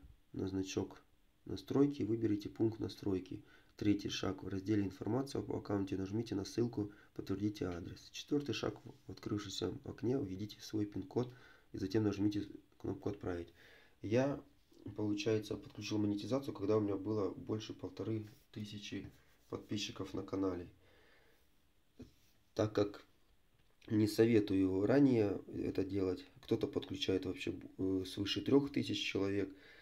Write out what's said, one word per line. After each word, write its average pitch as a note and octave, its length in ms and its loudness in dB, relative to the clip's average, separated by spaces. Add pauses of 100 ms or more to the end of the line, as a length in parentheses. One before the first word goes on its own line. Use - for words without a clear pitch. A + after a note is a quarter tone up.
(340)
на F#2+ 140 -2
значок F#2+ 520 -2 (460)
настройки, C3+ 560 2
выберите G#2+ 480 0
пункт A2+ 300 0
настройки. G2+ 640 -4 (340)
Третий G#2 320 4
шаг. - 340 -2
В F#2+ 40 -6
разделе G2 360 0
"Информация A#2 560 -2
об G#2+ 140 -4
аккаунте" G2 440 0
нажмите G2+ 360 -2
на F#2+ 120 -2
ссылку A2+ 460 -2 (220)
"Подтвердите G2+ 520 -2
адрес". F2+ 460 -8
Четвертый - 420 -2
шаг. - 220 -2 (300)
В - 60 -14
открывшемся G2 600 -4 (140)
окне A#2 340 -2
введите G2+ 400 -6
свой G#2 260 -2
пин-код A2+ 460 -2 (420)
и - 40 -8
затем G#2+ 260 2
нажмите G2+ 440 2 (300)
кнопку G2 320 -4
"Отправить". F2+ 440 -6 (480)
Я, B2+ 400 2 (540)
получается, G#2+ 600 0
подключил G#2+ 420 -6
монетизацию, G#2 560 0
когда G2 240 2
у G#2+ 40 6
меня G2 140 0
было G2 360 0
больше G#2+ 420 -6
полторы G#2 520 -6 (260)
тысячи G#2 580 -10 (400)
подписчиков - 640 -6
на F#2+ 100 -4
канале. F2+ 460 -2 (1900)
Так G#2+ 180 2
как - 320 0 (800)
не G#2+ 200 6
советую G2+ 800 6
ранее A#2+ 640 6
это - 360 -2
делать, F#2 420 0 (160)
кто-то G#2 260 0
подключает - 580 0
вообще, F#2 300 -2 (220)
э, F#2+ 280 2
свыше G2+ 360 -2
трех C#3 300 6
тысяч A#2 300 0
человек, G2 480 0 (320)